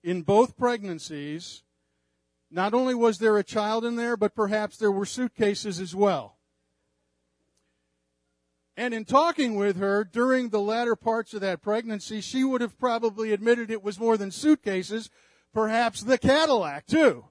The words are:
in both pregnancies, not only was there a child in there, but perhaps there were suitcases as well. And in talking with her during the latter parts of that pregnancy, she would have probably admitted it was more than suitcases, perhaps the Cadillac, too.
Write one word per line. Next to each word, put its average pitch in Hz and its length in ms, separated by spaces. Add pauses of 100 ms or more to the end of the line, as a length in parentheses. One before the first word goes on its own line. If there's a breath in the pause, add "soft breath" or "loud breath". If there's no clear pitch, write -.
in 175 180
both 202 360
pregnancies, 165 1040 (880)
not 190 220
only 254 200
was 233 260
there 214 180
a 196 60
child 220 420
in 233 100
there, 233 220
but 208 180
perhaps 214 400
there 214 160
were 196 140
suitcases 208 760
as 180 160
well. 175 440 (2250)
And 240 180
in 220 120
talking 277 500
with 202 220
her 196 260
during 247 460
the 208 100
latter 226 380
parts 226 360
of 214 60
that 185 220
pregnancy, 214 580
she 262 240
would 262 160
have 233 180
probably 226 540
admitted 226 400
it 214 100
was 190 160
more 226 200
than 196 120
suitcases, 214 800 (440 soft breath)
perhaps 220 480
the 240 160
Cadillac, 262 680
too. 254 460